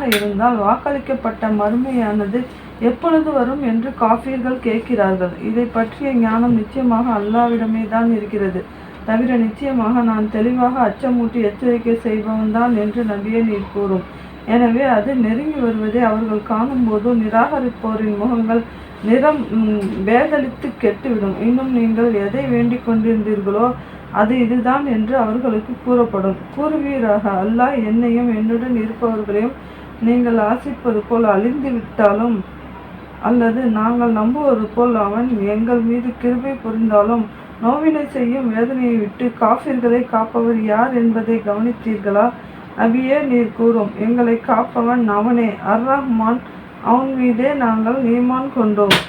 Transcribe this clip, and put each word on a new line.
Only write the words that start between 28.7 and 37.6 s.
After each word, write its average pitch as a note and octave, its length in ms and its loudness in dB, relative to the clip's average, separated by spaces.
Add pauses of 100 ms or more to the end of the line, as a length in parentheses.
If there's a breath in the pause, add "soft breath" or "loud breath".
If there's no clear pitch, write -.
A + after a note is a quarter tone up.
இருப்பவர்களையும் A3 800 -2 (460 loud breath)
நீங்கள் A#3 420 2
ஆசிப்பது A#3 580 -2
போல் A3+ 280 0
அழிந்து B3 420 0
விட்டாலும், A3 640 2 (840)
அல்லது A#3 400 2 (100)
நாங்கள் A#3 400 2
நம்புவது A3+ 560 2
போல் A#3+ 300 2
அவன் G#3+ 320 0 (180)
எங்கள் A3+ 340 0
மீது A#3+ 340 0
கிருபை B3 400 -2
புரிந்தாலும், A3 720 2 (320 loud breath)
நோவினை D4 520 2